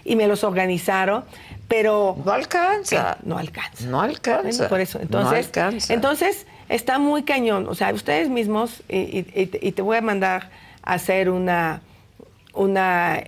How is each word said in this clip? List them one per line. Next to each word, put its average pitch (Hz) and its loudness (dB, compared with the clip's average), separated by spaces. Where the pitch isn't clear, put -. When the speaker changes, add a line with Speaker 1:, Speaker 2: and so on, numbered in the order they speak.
Speaker 1:
y 240 2
me 214 4
los 202 2
organizaron, 190 0
pero 208 2
Speaker 2:
No 196 2
alcanza. 330 0
Speaker 1:
¿Qué? - -10
No 170 -4
alcanza. - -10
Speaker 2:
No 131 0
alcanza. 247 0
Speaker 1:
Bueno, 247 0
por 190 2
eso. 185 -4
Speaker 2:
No - -6
Speaker 1:
Entonces, 202 2
Speaker 2:
alcanza. 202 -2
Speaker 1:
entonces, 294 0
está 254 0
muy 285 2
cañón. 233 0
O - -6
sea, 196 0
ustedes 294 0
mismos, 226 -2
y, 190 -2
y, - -4
y 190 2
te, 185 -6
y 196 -2
te 196 -4
voy 220 0
a 233 0
mandar 190 -2
a 180 -2
hacer 185 2
una, 175 0
una, 185 2